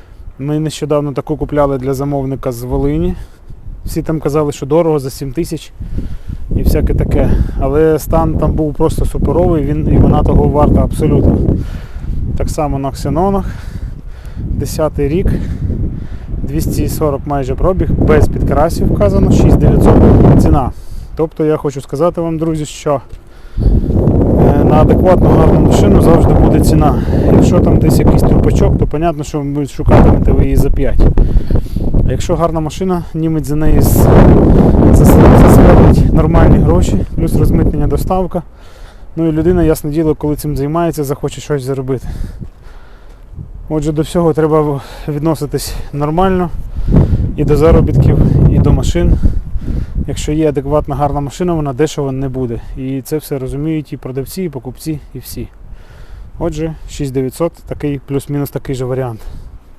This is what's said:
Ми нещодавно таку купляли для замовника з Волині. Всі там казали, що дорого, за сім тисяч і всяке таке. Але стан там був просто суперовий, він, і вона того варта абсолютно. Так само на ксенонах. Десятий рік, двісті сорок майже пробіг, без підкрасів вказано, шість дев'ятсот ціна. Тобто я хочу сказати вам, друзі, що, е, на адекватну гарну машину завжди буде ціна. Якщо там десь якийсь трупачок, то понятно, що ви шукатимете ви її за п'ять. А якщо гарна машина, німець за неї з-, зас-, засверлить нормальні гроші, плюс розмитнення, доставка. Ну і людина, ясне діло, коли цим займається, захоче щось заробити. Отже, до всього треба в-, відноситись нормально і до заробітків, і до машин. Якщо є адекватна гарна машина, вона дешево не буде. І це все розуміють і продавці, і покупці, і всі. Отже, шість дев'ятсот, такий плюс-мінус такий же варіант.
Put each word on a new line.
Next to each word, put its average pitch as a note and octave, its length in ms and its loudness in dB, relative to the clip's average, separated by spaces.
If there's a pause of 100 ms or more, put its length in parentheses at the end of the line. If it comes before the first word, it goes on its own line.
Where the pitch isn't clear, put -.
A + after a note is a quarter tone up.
(400)
Ми D3 200 -4
нещодавно D3 520 -4
таку C#3 260 -6
купляли C#3+ 400 0
для C3 160 -4
замовника C3+ 580 -4
з A#2+ 120 -10
Волині. C#3+ 520 -2 (720)
Всі - 160 -6
там D#3+ 180 -4
казали, D3 320 -2
що - 140 -10
дорого, D#3 340 0
за C3 100 -8
сім C3+ 240 -10
тисяч - 380 -8 (840)
і - 80 -2
всяке D3+ 300 0
таке. C#3+ 360 0 (300)
Але D3+ 400 0
стан D#3+ 380 -2
там D#3 140 0
був D3+ 220 -2
просто - 320 0
суперовий, D#3 580 0
він, D3+ 300 -2
і A#2+ 40 4
вона - 260 4
того D3 260 2
варта D3 340 2
абсолютно. C#3+ 540 0 (1000)
Так - 120 -4
само C#3+ 300 -4
на C3+ 120 -6
ксенонах. F3+ 540 -2 (920)
Десятий D3 720 -4
рік, E3+ 200 0 (1160)
двісті - 460 -2
сорок C#3+ 360 -4
майже C#3 300 -4
пробіг, F3+ 360 0
без D3 360 4
підкрасів - 640 0
вказано, G3 380 2
шість - 260 4
дев'ятсот - 840 4
ціна. - 300 2 (440)
Тобто D#3+ 300 -2
я D3+ 120 2
хочу C#3+ 240 -6
сказати D#3+ 400 -2
вам, E3 160 -4
друзі, D#3 280 -4
що, - 360 -4 (560)
е, - 1080 2
на - 180 4
адекватну F3 480 4
гарну - 300 4
машину - 420 4
завжди E3 320 4
буде - 280 4
ціна. D3+ 420 2 (300)
Якщо - 260 4
там E3+ 180 4
десь - 220 2
якийсь - 220 4
трупачок, - 560 2
то - 100 0
понятно, D3+ 360 -2
що - 160 -6
ви C#3+ 260 -4
шукатимете - 640 2
ви - 120 6
її C3+ 120 2
за C#3 140 4
п'ять. - 320 2 (1080)
А C3+ 40 0
якщо C3 240 -2
гарна E3 240 0
машина, F3 440 -4 (100)
німець D#3 340 -2
за D3 80 -2
неї D3 260 4
з-, - 260 2 (840)
зас-, - 480 8
засверлить - 720 6
нормальні - 440 4
гроші, F3 480 2 (100)
плюс D#3+ 200 -2
розмитнення, D#3+ 520 2
доставка. F3 560 -2 (720)
Ну E3 140 0
і - 20 0
людина, E3 320 0
ясне D#3 280 0
діло, D#3 240 0
коли D3 200 -4
цим D3 220 -6
займається, D3+ 460 -2
захоче C3+ 380 -6
щось D3 220 -6
заробити. C3 440 -6 (1600)
Отже, D#3 220 -4
до D3+ 100 -2
всього E3+ 320 0
треба D#3 280 0
в-, D3 200 -4 (260)
відноситись D3 640 -4 (200)
нормально E3+ 560 -2 (880)
і D3 60 -2
до D3 140 2
заробітків, D#3 600 4 (340)
і - 80 2
до - 140 4
машин. E3+ 400 2 (920)
Якщо D3+ 240 -6
є D#3 180 0
адекватна C#3+ 460 -2
гарна C#3+ 240 -2
машина, E3+ 340 -4
вона D3 200 -4
дешево C#3+ 380 -4
не C3+ 180 -6
буде. B2 300 -6 (180)
І C3 240 -8
це D#3 160 -6
все C#3+ 220 -8
розуміють C#3+ 540 -6
і C3+ 40 -8
продавці, C3+ 460 -10
і F3 60 -6
покупці, C#3 500 -10 (140)
і B2+ 60 -14
всі. - 280 -12 (920)
Отже, D#3+ 360 -6 (140)
шість C#3 240 -8
дев'ятсот, C3+ 400 -4
такий - 540 -10
плюс-мінус C#3+ 420 -6
такий - 260 -8
же B2+ 100 -8
варіант. B2+ 340 -6 (600)